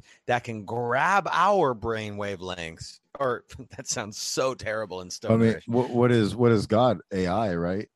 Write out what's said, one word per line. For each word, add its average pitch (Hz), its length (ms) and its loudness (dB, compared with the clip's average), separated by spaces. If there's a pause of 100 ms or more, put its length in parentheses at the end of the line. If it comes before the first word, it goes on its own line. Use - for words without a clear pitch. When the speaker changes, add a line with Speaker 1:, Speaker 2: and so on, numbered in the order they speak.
(280)
Speaker 1:
that 120 160 0
can 110 220 -10
grab 131 680 0
our 170 420 4
brain 107 440 -4
wavelengths. 90 840 -8 (200)
Or 123 240 -2 (160)
<laughs> - 160 -18
that 135 120 -14
sounds 107 300 -6
so 131 360 -2
terrible 101 480 -6
and 90 60 -12 (160)
Speaker 2:
I 110 60 -2
mean, 113 100 4 (120)
Speaker 1:
stonerish. - 160 -6
Speaker 2:
what, 120 220 0
what 120 220 4
is, 104 240 4
what 120 160 6
is 101 160 2
God? 110 320 4 (120)
A 92 160 0
I, 98 280 0
right? 87 400 -2